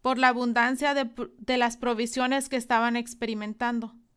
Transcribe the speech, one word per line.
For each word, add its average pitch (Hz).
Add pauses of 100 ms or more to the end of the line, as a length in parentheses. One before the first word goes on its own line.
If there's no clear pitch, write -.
por 254
la 254
abundancia 247
de 269
pr-, 233
de 247
las 240
provisiones 247
que 262
estaban 233
experimentando. 233 (220)